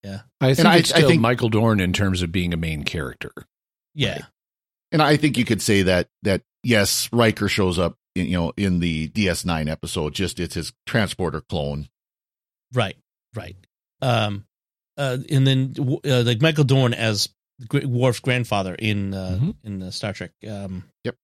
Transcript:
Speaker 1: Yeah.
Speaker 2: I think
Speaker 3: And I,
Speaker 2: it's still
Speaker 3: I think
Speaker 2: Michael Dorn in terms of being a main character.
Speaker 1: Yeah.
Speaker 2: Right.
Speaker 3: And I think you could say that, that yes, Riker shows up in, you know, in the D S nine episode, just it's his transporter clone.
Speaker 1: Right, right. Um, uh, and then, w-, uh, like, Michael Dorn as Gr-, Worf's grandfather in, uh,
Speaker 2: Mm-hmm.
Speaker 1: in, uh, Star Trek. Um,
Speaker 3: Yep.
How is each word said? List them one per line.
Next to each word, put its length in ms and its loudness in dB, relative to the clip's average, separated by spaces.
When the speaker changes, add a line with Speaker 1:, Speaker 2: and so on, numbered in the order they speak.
Speaker 1:
Yeah. 160 -12
Speaker 2:
I 140 4
think 60 2
Speaker 3:
And 80 6
I, 100 8
Speaker 2:
it's 120 4
still 160 4
Speaker 3:
I 20 6
think 140 6
Speaker 2:
Michael 280 2
Dorn 300 4
in 140 2
terms 280 0
of 100 -4
being 220 0
a 40 -2
main 260 -4
character. 480 -8
Speaker 1:
Yeah. 160 0
Speaker 2:
Right. 100 -8
Speaker 3:
And 100 2
I 160 4
think 180 0
you 100 0
could 180 -2
say 180 4
that, 280 2
that 220 0
yes, 480 0
Riker 380 2
shows 300 0
up 160 -2
in, 140 -2
you 100 0
know, 180 -2
in 260 0
the 260 -2
D 200 -2
S 180 -2
nine 220 -2
episode, 460 -6
just 260 -4
it's 140 -6
his 200 -8
transporter 560 -2
clone. 460 -6
Speaker 1:
Right, 220 -2
right. 220 -12
Um, 440 -2
uh, 200 -2
and 160 4
then, 280 2
w-, 320 -2
uh, 200 2
like, 160 2
Michael 220 4
Dorn 300 4
as 340 -2
Gr-, 180 -2
Worf's 360 0
grandfather 540 -2
in, 380 -2
uh, 180 -6
Speaker 2:
Mm-hmm. 80 0
Speaker 1:
in, 160 -8
uh, 80 -12
Star 220 -8
Trek. 180 -12
Um, 360 -10
Speaker 3:
Yep. 200 -8